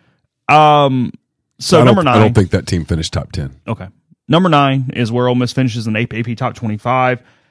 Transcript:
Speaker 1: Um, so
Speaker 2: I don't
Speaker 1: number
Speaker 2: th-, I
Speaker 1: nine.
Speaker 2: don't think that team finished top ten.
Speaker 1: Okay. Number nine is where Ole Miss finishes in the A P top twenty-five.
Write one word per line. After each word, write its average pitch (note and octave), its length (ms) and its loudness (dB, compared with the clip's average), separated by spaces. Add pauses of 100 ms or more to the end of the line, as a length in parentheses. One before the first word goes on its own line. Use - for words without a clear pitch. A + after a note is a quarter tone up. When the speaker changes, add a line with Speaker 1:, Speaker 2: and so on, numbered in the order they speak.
(480)
Speaker 1:
Um, C#3+ 640 2 (460)
so - 220 2
Speaker 2:
I - 40 6
don't - 20 6
Speaker 1:
number F3 160 4
Speaker 2:
th-, D3 60 0
I B2 100 4
Speaker 1:
nine. G#2+ 40 6
Speaker 2:
don't A#2+ 120 2
think G2 160 2
that - 160 -2
team E2+ 180 -4
finished D#2+ 280 -6
top - 200 -6
ten. C2+ 240 -8 (100)
Speaker 1:
Okay. F2+ 200 -10 (420)
Number F3 200 2
nine C3+ 460 0
is A2+ 180 -4
where B2 160 0
Ole B2 80 0
Miss B2 160 -2
finishes A#2 340 -4
in A2 60 -4
the G#2+ 80 -2
A A#2 60 -2
P A#2 280 -8
top A#2+ 200 -6
twenty-five. B2 680 -4 (280)